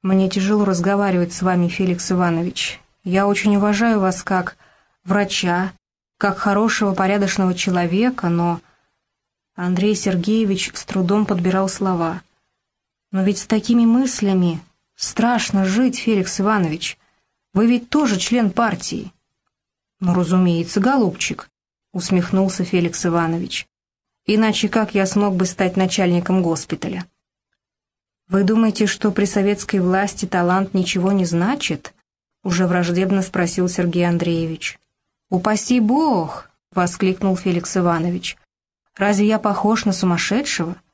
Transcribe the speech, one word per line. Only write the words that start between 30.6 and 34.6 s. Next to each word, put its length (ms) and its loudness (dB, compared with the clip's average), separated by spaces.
ничего 400 0
не 120 2
значит?" 680 -2
Уже 200 0
враждебно 560 0
спросил 460 -2
Сергей 400 0
Андреевич. 720 -2